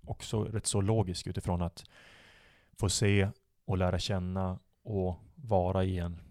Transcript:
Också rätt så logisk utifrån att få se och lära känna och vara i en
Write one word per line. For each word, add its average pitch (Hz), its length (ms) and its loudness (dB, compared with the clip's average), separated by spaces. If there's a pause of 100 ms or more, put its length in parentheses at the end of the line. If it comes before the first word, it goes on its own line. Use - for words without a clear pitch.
Också - 420 -4
rätt 107 220 -4
så 101 160 0
logisk 98 460 2
utifrån 90 340 0
att 85 220 -4 (960)
få 101 100 2
se 101 400 4 (360)
och 92 120 0
lära 90 220 2
känna 92 600 -2 (240)
och 92 320 -2 (200)
vara 95 480 2
i 92 160 0
en 85 320 -6